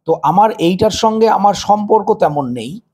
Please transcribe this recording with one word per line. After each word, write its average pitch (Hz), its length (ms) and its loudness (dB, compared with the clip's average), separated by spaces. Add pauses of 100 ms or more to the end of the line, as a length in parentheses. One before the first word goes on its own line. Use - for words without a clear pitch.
তো 160 180 -2
আমার 196 280 4
এইটার 185 400 0
সঙ্গে 220 380 0
আমার 202 240 2
সম্পর্ক 208 600 0
তেমন 147 380 -2
নেই, 123 280 -10 (140)